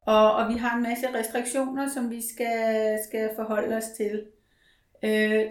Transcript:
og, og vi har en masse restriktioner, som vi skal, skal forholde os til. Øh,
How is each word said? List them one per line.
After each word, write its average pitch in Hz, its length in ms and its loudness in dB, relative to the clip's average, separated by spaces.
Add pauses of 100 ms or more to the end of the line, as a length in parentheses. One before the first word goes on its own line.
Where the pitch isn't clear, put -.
og, 214 300 6
og 220 140 2
vi 240 80 -2
har 240 200 -2
en 240 60 0
masse 240 320 -2
restriktioner, 269 720 -2
som 247 200 -4
vi 233 120 -8 (120)
skal, 220 640 0 (100)
skal 220 280 -2
forholde 220 400 -2
os 220 120 -4 (100)
til. 214 240 -2 (840)
Øh, 214 480 2